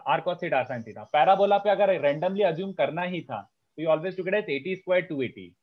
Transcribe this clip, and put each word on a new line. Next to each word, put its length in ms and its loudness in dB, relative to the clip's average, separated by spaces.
R 120 2
cos 180 -4
theta, 160 -4
R 100 2
sin 180 -8
theta। 160 -14
पैराबोला 600 4
पे 120 0
अगर 300 2
randomly 520 2
assume 240 -6
करना 260 -2
ही 200 -6
था, 200 -10
तो 400 -16
you 120 2
always 220 -4
took 120 -6
it 60 0
as 140 -2
eighty 260 -4
square, 280 0
two 160 -6
eighty। 300 -6